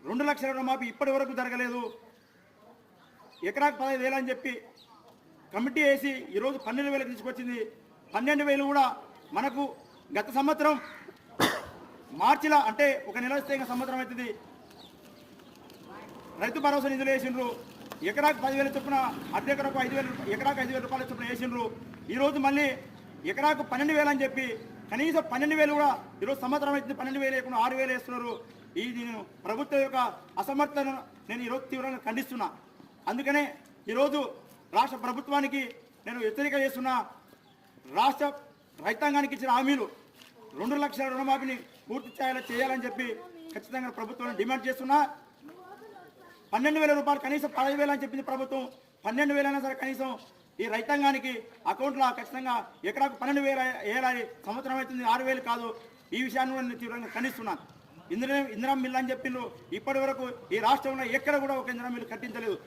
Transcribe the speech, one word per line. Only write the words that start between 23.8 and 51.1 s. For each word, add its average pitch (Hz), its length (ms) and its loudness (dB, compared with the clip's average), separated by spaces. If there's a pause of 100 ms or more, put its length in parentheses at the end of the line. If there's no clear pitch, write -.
వేలు 294 140 6
అని 277 120 2
చెప్పి, 262 220 -2 (460)
కనీసం 311 400 2
పన్నెండు 294 260 2
వేలు 294 180 6
కూడా 294 140 6 (320)
ఈరోజు 269 220 0
సంవత్సరం 285 320 2
అవుతుంది, 269 240 -2
పన్నెండు 269 240 -4
వేలు 269 120 2
వేయకుండా 254 300 -2
ఆరు 254 140 0
వేలు 262 160 2
వేస్తున్నారు. 247 360 -6 (500)
ఈ - 20 -2 (120)
నేను 240 240 -6 (260)
ప్రభుత్వం 269 380 0
యొక్క 262 160 0 (420)
అసమర్థన 285 480 0 (400)
నేను 240 180 -6
ఈరోజు 262 240 -4
తీవ్రంగా 262 360 -4
ఖండిస్తున్నా. 233 400 -2 (640)
అందుకనే 277 320 2 (480)
ఈరోజు 285 280 4 (580)
రాష్ట్ర 247 280 2
ప్రభుత్వానికి 277 560 0 (460)
నేను 240 180 -6
హెచ్చరిక 277 300 0 (100)
చేస్తున్నా, 254 300 0 (1040)
రాష్ట్ర 277 320 4 (560)
రైతాంగానికి 277 500 2
ఇచ్చిన 247 200 2
హామీలు 262 300 4 (720)
రెండు 247 240 0
లక్షల 285 300 -2
రుణమాఫీని 262 440 0 (300)
పూర్తి 254 300 -6
చేయాలి, 262 340 -2
చేయాలని 254 360 0
చెప్పి 247 200 -4 (460)
ఖచ్చితంగా 247 460 -8
ప్రభుత్వాన్ని 240 420 -8
డిమాండ్ 254 280 0
చేస్తున్నా. 262 300 2 (1500)
పన్నెండు 294 300 4
వేల 294 160 8
రూపాయలు 285 280 2
కనీసం 294 300 0
పదహైదు 277 240 2
వేలు 285 120 4
అని 277 100 -2
చెప్పింది 269 280 -6
ప్రభుత్వం, 269 320 -2 (420)
పన్నెండు 277 320 2
వేలు 277 120 4
అయినా 277 160 0
సరే 262 180 -2
కనీసం 262 260 -4 (520)
ఈ 220 120 0
రైతాంగానికి 269 580 2 (400)